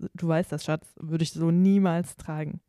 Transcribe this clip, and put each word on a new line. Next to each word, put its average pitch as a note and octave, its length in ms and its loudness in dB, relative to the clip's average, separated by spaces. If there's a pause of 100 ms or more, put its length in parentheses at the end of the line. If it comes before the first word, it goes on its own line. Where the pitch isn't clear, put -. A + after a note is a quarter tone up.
(140)
du E3 140 -4
weißt E3 220 0
das, D3+ 140 -6
Schatz, D#3 220 -4 (100)
würde D#3+ 280 -4
ich - 80 -4
so E3 180 0
niemals F3+ 680 4
tragen. D#3 520 -10